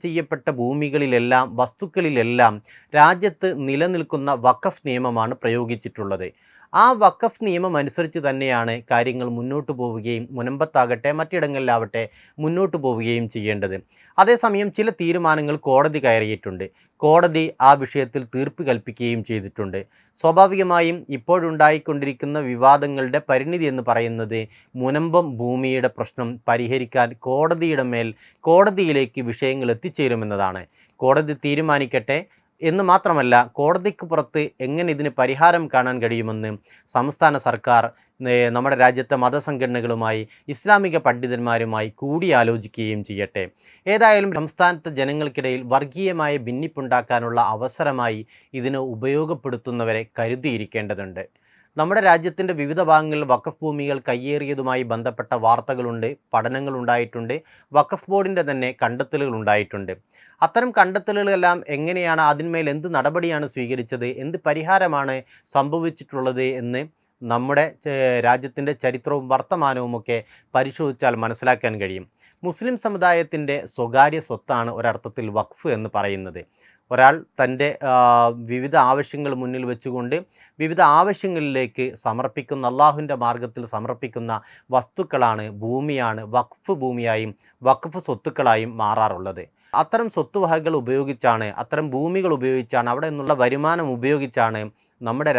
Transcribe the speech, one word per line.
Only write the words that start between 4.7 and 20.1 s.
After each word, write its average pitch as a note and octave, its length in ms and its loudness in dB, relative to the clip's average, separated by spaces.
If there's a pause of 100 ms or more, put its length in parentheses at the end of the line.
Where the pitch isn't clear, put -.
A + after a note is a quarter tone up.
നിയമമാണ് B2 520 -2
പ്രയോഗിച്ചിട്ടുള്ളത്. A2 840 -4 (460)
ആ G3+ 120 6 (160)
വഖഫ് G#3+ 460 2
നിയമം F3+ 320 0
അനുസരിച്ച് D#3+ 440 -4
തന്നെയാണ് C3 500 0 (180)
കാര്യങ്ങൾ B2 440 0
മുന്നോട്ട് C3+ 440 -6
പോവുകയും A#2 440 -4 (140)
മുനമ്പത്താകട്ടെ B2+ 840 0
മറ്റിടങ്ങളിലാവട്ടെ C3+ 800 -2 (420)
മുന്നോട്ട് E3+ 340 -2
പോവുകയും A#2 560 -2
ചെയ്യേണ്ടത്. G2+ 420 -4 (420)
അതേസമയം G#3 600 4
ചില G#3+ 120 0 (120)
തീരുമാനങ്ങൾ D#3 540 0 (120)
കോടതി C#3+ 380 4
കയറിയിട്ടുണ്ട്. G#2+ 600 0 (360)
കോടതി D#3+ 440 4 (160)
ആ C3+ 100 10 (120)
വിഷയത്തിൽ C3 380 -4 (120)
തീർപ്പ് C#3 340 -4
കൽപ്പിക്കുകയും A#2 600 -2
ചെയ്തിട്ടുണ്ട്. G2 500 -6 (400)